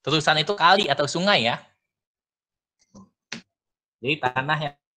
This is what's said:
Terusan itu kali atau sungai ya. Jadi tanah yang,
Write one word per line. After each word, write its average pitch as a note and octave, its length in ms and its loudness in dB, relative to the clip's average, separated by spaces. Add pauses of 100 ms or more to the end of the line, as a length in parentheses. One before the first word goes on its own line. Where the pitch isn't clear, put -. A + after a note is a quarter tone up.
Terusan D#3 400 0
itu G3+ 160 -2
kali F#3+ 320 4
atau C#3 160 0
sungai E3+ 400 0
ya. B2 160 0 (2500)
Jadi C#3+ 160 -2
tanah C3 440 -4
yang, D3 160 -8 (220)